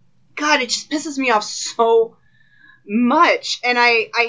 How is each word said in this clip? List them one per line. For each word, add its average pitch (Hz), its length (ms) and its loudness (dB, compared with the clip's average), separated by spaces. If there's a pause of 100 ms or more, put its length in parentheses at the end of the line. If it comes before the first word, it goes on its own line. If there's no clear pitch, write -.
(360)
God, 294 240 0
it 247 80 -6
just - 220 -8
pisses 294 280 -6
me 262 120 0
off 214 140 0
so 226 720 0 (680)
much. 240 800 2
And 247 140 0
I, 233 380 0
I 233 120 0